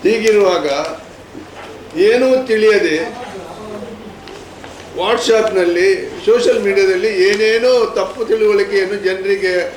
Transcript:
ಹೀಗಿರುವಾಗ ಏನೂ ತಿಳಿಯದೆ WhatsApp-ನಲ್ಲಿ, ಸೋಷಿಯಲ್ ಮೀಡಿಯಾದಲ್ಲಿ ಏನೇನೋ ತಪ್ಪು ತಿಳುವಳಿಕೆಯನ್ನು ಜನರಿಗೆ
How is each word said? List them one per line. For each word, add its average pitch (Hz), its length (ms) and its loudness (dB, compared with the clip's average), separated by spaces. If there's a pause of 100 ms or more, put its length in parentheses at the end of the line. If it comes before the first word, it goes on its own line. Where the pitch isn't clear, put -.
(100)
ಹೀಗಿರುವಾಗ 202 600 2 (1300)
ಏನೂ 254 480 2
ತಿಳಿಯದೆ 202 760 0 (1700)
WhatsApp-ನಲ್ಲಿ, 190 1120 2 (140)
ಸೋಷಿಯಲ್ 233 380 4
ಮೀಡಿಯಾದಲ್ಲಿ 196 680 2
ಏನೇನೋ 226 560 2
ತಪ್ಪು 214 400 -4
ತಿಳುವಳಿಕೆಯನ್ನು 202 720 2
ಜನರಿಗೆ 185 800 -2